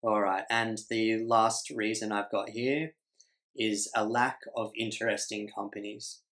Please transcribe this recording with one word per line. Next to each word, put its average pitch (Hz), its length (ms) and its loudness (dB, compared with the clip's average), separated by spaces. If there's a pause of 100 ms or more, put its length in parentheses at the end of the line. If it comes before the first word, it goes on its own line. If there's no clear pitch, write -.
All 107 140 4
right, 98 280 2
and 113 300 0 (100)
the 113 380 2
last 113 480 4
reason 107 380 -2
I've 101 180 -2
got 101 200 -2
here 139 420 0 (640)
is 107 360 0
a 110 120 2
lack 123 340 2 (180)
of - 220 -4
interesting 107 720 -2
companies. 101 680 -10 (120)